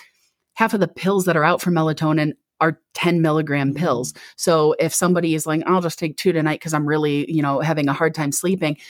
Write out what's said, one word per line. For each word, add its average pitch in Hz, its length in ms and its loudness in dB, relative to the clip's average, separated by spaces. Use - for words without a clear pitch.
Half 220 200 0
of 202 60 -2
the 175 80 2
pills 185 380 0
that 170 100 2
are 151 80 4
out 170 160 2
for 180 100 -2
melatonin 156 640 0
are 160 200 0
ten 175 260 0
milligram 147 540 0
pills. 135 400 -2
So 156 420 2
if 160 160 0
somebody 175 400 0
is 156 100 -4
like, 156 220 -2
"I'll 185 140 2
just 170 180 -4
take 160 180 -6
two 185 160 0
tonight 156 280 -2
'cause 160 120 -8
I'm 151 140 0
really, 147 440 0
you 156 120 0
know, 139 160 0
having 151 300 0
a 139 40 0
hard 156 220 0
time 147 160 -2
sleeping." 165 460 -2